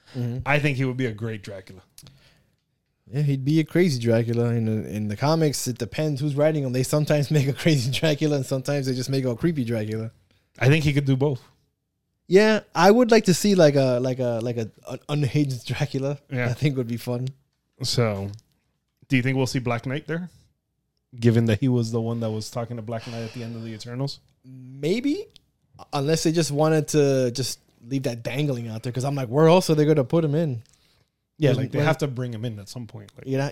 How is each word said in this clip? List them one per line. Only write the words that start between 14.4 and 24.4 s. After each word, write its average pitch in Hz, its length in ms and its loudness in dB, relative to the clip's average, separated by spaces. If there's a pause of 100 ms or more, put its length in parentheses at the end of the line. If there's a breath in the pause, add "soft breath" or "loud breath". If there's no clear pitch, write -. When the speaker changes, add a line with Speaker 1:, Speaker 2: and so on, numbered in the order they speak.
Speaker 1:
like, 120 160 -4
a, 110 140 -6 (160)
an 127 120 -10 (100)
unhinged 143 580 0
Dracula. 139 500 -4 (120)
Speaker 2:
Yeah. 123 200 -2
Speaker 1:
I 120 40 0
think 139 240 0
would 123 100 -2
be 120 100 -4
fun. 123 300 -4 (560)
Speaker 2:
So, 104 460 0 (800)
do 139 80 2
you 120 60 2
think 131 120 0
we'll 131 120 0
see - 120 -4
Black 117 260 -4
Knight 139 220 -8
there? 170 220 -8 (880)
Given 117 280 4
that 107 120 2
he 139 80 0
was 120 240 0
the 117 80 -2
one 117 220 -4
that 110 100 -4
was 110 180 -8
talking 120 280 -8
to 110 40 -12
Black 110 260 -10
Knight 117 160 -10
at 110 100 -12
the 120 100 -12
end 113 140 -12
of 113 60 -12
the 113 100 -12
Eternals? 123 460 -10 (260)